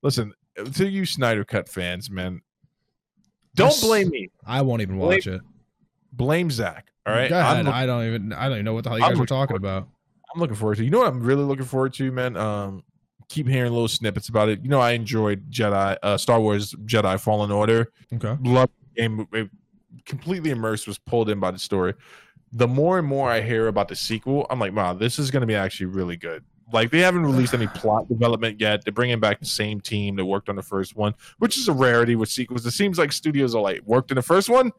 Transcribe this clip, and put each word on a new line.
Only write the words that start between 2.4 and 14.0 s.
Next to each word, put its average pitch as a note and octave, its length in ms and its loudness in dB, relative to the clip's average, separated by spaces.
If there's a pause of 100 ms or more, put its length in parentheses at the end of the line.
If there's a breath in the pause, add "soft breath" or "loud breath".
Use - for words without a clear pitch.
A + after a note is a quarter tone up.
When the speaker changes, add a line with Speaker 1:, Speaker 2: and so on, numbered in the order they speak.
Speaker 1:
don't G#3+ 140 6
Speaker 2:
Yes. C#4+ 160 4
Speaker 1:
blame A3 240 4
me. A#2 220 -6 (160)
Speaker 2:
I B2+ 160 0
won't A#2+ 200 0
even F#2+ 160 -4
Speaker 1:
Blame D3 100 2 (100)
Speaker 2:
watch F#3 80 -4
it. F#2 140 -6 (720)
Speaker 1:
blame D3+ 380 0
Zach. G2+ 400 -4 (160)
All G#2 60 -2
right? A#2+ 160 2
Speaker 2:
Go E3+ 100 2
Speaker 1:
I'm - 140 4
Speaker 2:
ahead. E3 140 2
Speaker 1:
look- C3+ 80 2
Speaker 2:
I B2+ 120 0
don't A#2+ 200 0
even, A2 260 -4
I - 120 -6
don't C3+ 100 0
even G#2 100 -4
know A2+ 100 -2
what A2+ 100 -6
the B2 60 -4
hell A#2 80 -2
you B2 60 4
Speaker 1:
I'm E3+ 60 6
Speaker 2:
guys F#3+ 60 2
are D3+ 40 2
Speaker 1:
looking B2 60 2 (100)
Speaker 2:
talking C3 220 0
Speaker 1:
forward F#2+ 200 -4
Speaker 2:
about. F#2+ 100 -10 (460)
Speaker 1:
I'm E3 60 -4
looking C3 160 -2
forward G#2+ 200 0
to. A2+ 80 -2
You C3 60 0
know G3+ 80 4
what B3 100 4
I'm B2+ 140 -4
really C#3 220 2
looking C3+ 220 -2
forward C3 280 -2
to, C3 160 -2
man? B2 260 -4
Um, G2+ 480 -6 (440)
keep D3+ 180 -4
hearing B2+ 260 0
little A#2 160 0
snippets G#2+ 400 -4